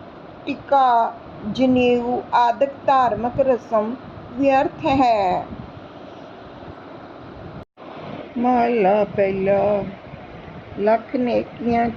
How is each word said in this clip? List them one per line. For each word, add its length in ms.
ਟਿਕਾ, 680
ਜਨੇਊ 680
ਆਦਿਕ 360
ਧਾਰਮਿਕ 540
ਰਸਮ 540
ਵਿਅਰਥ 540
ਹੈ।" 600
ਮਹਲਾ 680
ਪਹਿਲਾ। 800
ਲੱਖ 380
ਨੇਕੀਆਂ 800